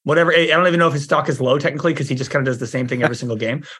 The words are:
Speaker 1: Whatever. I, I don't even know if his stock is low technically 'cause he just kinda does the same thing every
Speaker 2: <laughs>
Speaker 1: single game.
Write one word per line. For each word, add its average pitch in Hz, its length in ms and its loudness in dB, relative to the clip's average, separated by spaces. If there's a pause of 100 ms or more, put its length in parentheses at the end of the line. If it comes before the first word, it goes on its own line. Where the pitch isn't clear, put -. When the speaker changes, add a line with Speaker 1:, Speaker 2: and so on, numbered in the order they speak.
Speaker 1:
Whatever. 165 280 2
I, 165 120 4
I - 20 2
don't 160 220 4
even 170 100 2
know 170 80 4
if 147 80 0
his 143 100 -4
stock 151 240 0
is 135 120 -2
low 135 180 2
technically 151 340 -2
'cause 143 160 -4
he 139 60 -2
just 127 160 -4
kinda 139 180 0
does 123 120 -2
the 139 60 -6
same 151 220 -4
thing 123 140 -2
every 135 140 2
Speaker 2:
<laughs> - 0 -
Speaker 1:
single 120 200 -6
game. 117 260 -4 (160)